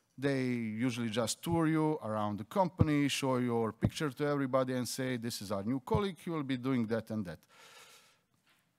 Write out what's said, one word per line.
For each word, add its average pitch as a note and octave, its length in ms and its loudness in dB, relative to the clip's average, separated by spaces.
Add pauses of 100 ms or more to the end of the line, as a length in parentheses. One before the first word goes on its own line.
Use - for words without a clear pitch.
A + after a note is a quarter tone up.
(180)
They C3+ 260 0
usually A#2 640 0
just A2 340 -2
tour E3 240 2
you D#3 360 2
around G#2+ 360 -2
the G#2+ 60 -6
company, D3+ 640 2
show C3 300 0
your A#2 340 2
picture - 380 -2
to D3 160 -4
everybody C3 480 2
and B2 120 0
say, B2+ 300 -4
"This A#2 240 -6
is G2 100 -8
our G2+ 120 -2
new B2 180 -2
colleague, G#3 420 -2
he - 60 -8
will D#3+ 140 -2
be C3 160 -2
doing B2 300 0
that A2 220 -2
and A2 140 -4
that." D#2+ 140 -10 (1400)